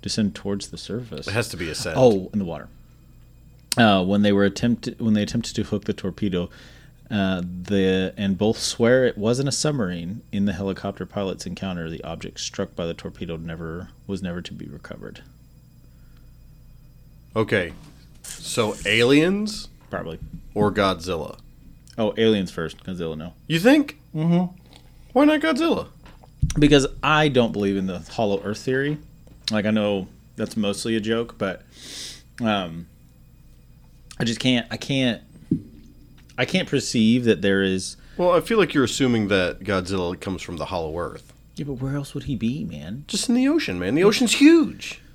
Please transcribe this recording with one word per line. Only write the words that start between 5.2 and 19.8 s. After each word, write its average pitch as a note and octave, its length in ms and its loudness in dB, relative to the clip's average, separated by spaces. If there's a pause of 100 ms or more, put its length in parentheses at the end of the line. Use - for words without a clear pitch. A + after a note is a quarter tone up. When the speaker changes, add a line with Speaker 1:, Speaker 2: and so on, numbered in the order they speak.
Speaker 1:
attempted A2+ 340 -4
to A2 100 -2
hook G2+ 200 -4
the G#2 80 -4
torpedo, F2+ 560 -4 (600)
uh, F#2+ 320 0
the, F#2 760 0
and G2 180 0
both G#2+ 220 0
swear B2 480 4
it A#2 100 0
wasn't B2 320 0
a C3+ 40 -2
submarine. G2 800 -4
In G2+ 140 0
the G2+ 80 0
helicopter F#2+ 520 -6
pilot's F#2 400 -6
encounter, F2+ 420 -8
the E2 160 -10
object - 360 -12
struck - 360 -8
by F2 120 -4
the E2+ 80 -4
torpedo E2+ 420 -10
never, E2 520 -10 (180)
was F#2+ 160 -6
never F2 180 -6
to - 120 -12
be - 120 -14
recovered. - 560 -16 (2250)
Speaker 2:
Okay. G#2 380 0 (500)
So - 520 -4 (100)
aliens? D3+ 800 2 (220)